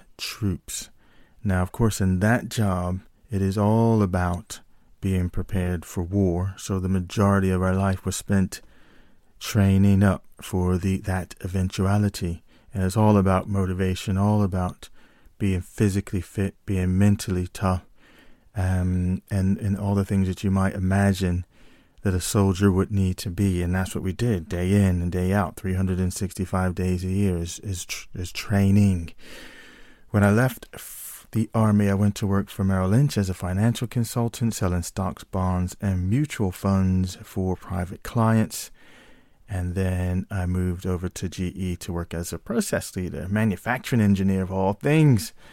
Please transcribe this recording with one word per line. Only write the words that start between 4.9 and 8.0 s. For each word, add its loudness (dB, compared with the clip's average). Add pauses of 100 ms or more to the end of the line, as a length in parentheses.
being 0
prepared -4
for -6
war. 0
So -4
the -2
majority 2
of 2
our 2
life 0